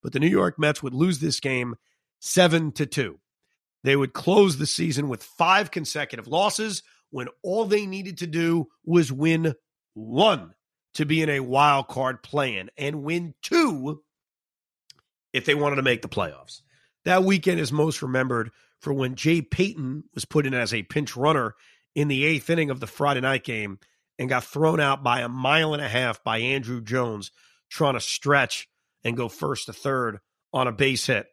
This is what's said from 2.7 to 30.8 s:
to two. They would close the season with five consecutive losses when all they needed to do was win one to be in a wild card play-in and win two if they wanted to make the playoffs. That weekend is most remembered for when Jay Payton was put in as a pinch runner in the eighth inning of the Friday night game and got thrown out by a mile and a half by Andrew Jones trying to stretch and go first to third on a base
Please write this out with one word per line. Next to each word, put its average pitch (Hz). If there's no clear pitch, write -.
to 151
two. 117
They 139
would 135
close 190
the 151
season 147
with 120
five 185
consecutive 135
losses 196
when 127
all 202
they 208
needed 190
to 180
do 165
was 165
win 156
one 117
to 151
be 160
in 151
a 139
wild 139
card 131
play-in 117
and 143
win 170
two 156
if 131
they 143
wanted 147
to 139
make 123
the 98
playoffs. 76
That 185
weekend 185
is 135
most 151
remembered 127
for 143
when 131
Jay 160
Payton 156
was 110
put 147
in 131
as 117
a 110
pinch 143
runner 131
in 147
the 139
eighth 156
inning 160
of 131
the 113
Friday 139
night 131
game 104
and 127
got 127
thrown 156
out 139
by 123
a 120
mile 151
and 147
a 135
half 120
by 113
Andrew 123
Jones 113
trying 139
to 120
stretch -
and 117
go 120
first 143
to 113
third 123
on 127
a 120
base 131